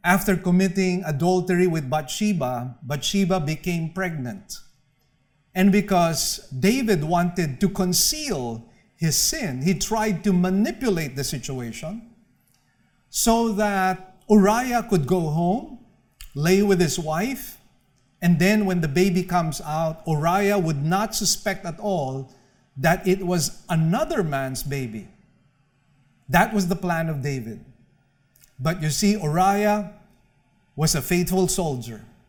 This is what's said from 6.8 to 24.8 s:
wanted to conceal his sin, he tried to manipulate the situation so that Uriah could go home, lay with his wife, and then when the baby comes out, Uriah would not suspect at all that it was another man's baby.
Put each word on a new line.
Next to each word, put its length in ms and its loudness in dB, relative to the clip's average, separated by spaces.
wanted 560 -2
to 80 2
conceal 960 -2
his 200 0
sin, 460 -2
he 120 2
tried 500 -2
to 80 2
manipulate 840 0
the 80 -6
situation 880 -8
so 440 2
that 640 -2
Uriah 600 4
could 180 2
go 140 2
home, 580 -2
lay 280 4
with 180 4
his 180 2
wife, 600 -6
and 160 6
then 260 4
when 160 0
the 80 -2
baby 340 2
comes 380 -2
out, 460 -4
Uriah 520 2
would 240 0
not 320 0
suspect 520 -2
at 120 -8
all 540 -4
that 320 0
it 200 2
was 420 -2
another 540 2
man's 400 -4
baby. 460 -8